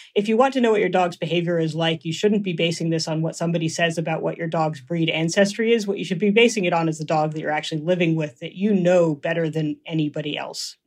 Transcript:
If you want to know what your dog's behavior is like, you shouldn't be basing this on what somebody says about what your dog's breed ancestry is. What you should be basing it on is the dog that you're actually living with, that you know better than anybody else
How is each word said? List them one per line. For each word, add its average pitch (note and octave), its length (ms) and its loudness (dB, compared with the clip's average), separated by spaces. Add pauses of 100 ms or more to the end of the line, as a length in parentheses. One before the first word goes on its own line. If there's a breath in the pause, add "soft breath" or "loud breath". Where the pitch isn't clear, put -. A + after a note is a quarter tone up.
(140 loud breath)
If G#3 120 0
you A3 120 2
want C4+ 160 4
to C4 80 0
know A#3 80 4
what G#3 100 2
your F#3 80 2
dog's F3+ 300 0
behavior E3+ 400 -2
is D#3+ 160 -2
like, E3 320 -2
you D#3+ 80 -4
shouldn't G#3 300 0
be F3+ 100 -2
basing E3+ 340 -2
this E3 180 0
on D#3+ 140 -2
what E3 160 -4
somebody E3 320 -2
says E3+ 300 0
about D#3+ 240 -2
what D#3+ 160 -4
your E3+ 80 -6
dog's D#3+ 340 -2
breed E3 300 0
ancestry G3+ 640 2
is. G#3 120 0
What G3 120 -2
you - 60 -6
should E3 140 -4
be G3+ 120 2
basing A3+ 340 4
it F3 80 2
on E3 160 2
is D#3+ 100 -4
the D#3+ 60 -8
dog D#3 300 0
that D#3 60 -6
you're D3 100 -4
actually D3+ 320 -4
living E3+ 320 2
with, D3+ 240 -4
that - 160 -14
you G3+ 180 0
know F3 420 4
better E3 360 -2
than D3+ 340 -4
anybody D3+ 540 -4
else - 480 -10